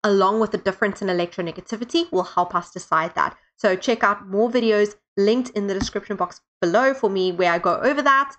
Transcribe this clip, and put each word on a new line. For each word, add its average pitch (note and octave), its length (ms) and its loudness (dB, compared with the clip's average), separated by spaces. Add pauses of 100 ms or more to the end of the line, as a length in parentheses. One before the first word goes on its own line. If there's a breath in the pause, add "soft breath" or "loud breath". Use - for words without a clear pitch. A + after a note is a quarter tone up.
along G3+ 380 2
with G#3+ 120 0
the G3+ 60 -4
difference G3 440 -4
in G3 60 -2
electronegativity, F#3 1000 -4
will - 120 0
help - 320 -2
us F3 160 -4
decide E3 460 -4
that. - 200 -2 (200 soft breath)
So F#3+ 200 0
check A3+ 260 -2
out G3+ 260 -2
more G#3 220 0
videos G#3+ 440 2 (220)
linked A3+ 340 0
in G3+ 160 -4
the G3 80 -4
description G3 420 -6
box - 240 -6 (200)
below A#3 340 4
for A#3 160 0
me F#3 220 0
where F3 200 2
I E3+ 60 0
go F3 220 0
over C#4+ 220 2
that. C4+ 360 2